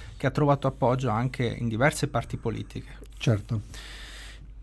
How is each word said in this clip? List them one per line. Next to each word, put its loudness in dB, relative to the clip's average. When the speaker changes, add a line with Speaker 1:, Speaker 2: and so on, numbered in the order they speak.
Speaker 1:
che -2
ha 4
trovato 4
appoggio 4
anche 2
in 0
diverse 4
parti -2
politiche. -6
Speaker 2:
Certo. 2